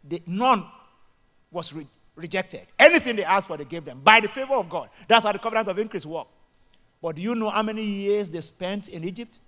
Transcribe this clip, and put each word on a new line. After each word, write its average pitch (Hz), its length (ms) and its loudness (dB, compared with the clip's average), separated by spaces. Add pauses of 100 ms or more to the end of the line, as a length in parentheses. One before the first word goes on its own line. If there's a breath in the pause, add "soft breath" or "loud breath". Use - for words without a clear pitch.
They, 165 240 -8
none 208 380 2 (840)
was 165 220 -10
re-, 151 140 -14 (280)
rejected. 175 520 -6 (120)
Anything 254 380 6
they 196 80 -2
asked 190 240 2
for, 160 80 -6
they 143 80 -10
gave 160 200 -10
them 135 180 -14
by 220 180 8
the 240 80 -6
favor 269 260 -4
of 190 140 -2
God. 156 200 -8 (180 loud breath)
That's 226 180 6
how 208 80 0
the 196 60 -4
covenant 220 300 -4
of 185 100 -4
increase 208 280 -8
worked. 156 240 -12 (720)
But 165 140 -6
do 165 60 -10
you 226 120 -2
know 220 160 -2
how 214 120 0
many 220 220 -4
years 202 460 -2
they 165 100 -8
spent 185 480 -8
in 165 160 -12
Egypt? 208 440 -10